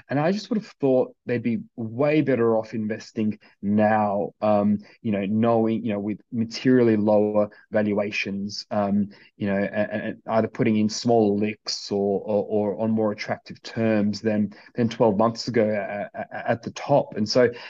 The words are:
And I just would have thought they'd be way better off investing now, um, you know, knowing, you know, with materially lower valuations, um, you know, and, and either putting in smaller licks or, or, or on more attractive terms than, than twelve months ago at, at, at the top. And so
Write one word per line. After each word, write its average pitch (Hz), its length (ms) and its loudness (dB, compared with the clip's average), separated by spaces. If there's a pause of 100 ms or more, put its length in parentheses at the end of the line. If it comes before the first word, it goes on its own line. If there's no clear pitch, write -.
And 135 100 -2
I 165 140 0
just 214 160 -8
would 220 80 -2
have 196 120 -6 (120)
thought 127 340 2 (100)
they'd 120 160 -2
be 117 180 -2 (180)
way 127 420 0
better 117 380 2
off 110 160 -4
investing 107 680 -4 (220)
now, 104 800 2
um, 104 380 2 (220)
you 110 120 -2
know, 98 120 -2
knowing, 113 600 2
you 107 80 -2
know, 104 60 -4
with 104 200 -6 (140)
materially 117 640 4
lower 107 520 4 (220)
valuations, 104 1000 -4
um, 101 360 0 (300)
you 104 100 -4
know, 98 80 0
and, 104 340 -2
and 107 380 -6
either 110 220 0
putting 117 260 0
in 107 140 2
smaller 113 440 2
licks - 560 -6
or, 101 360 -2
or, 104 180 0
or 104 380 -2
on 113 100 0
more 110 220 0
attractive - 500 -10
terms 107 560 0
than, 107 340 -2 (220)
than 117 140 0
twelve 110 260 2
months 113 320 0
ago 110 220 2
at, 101 440 -6
at, 107 360 -10
at 117 120 -2
the 98 100 -12
top. - 440 0
And 107 140 -2
so 123 200 4 (200)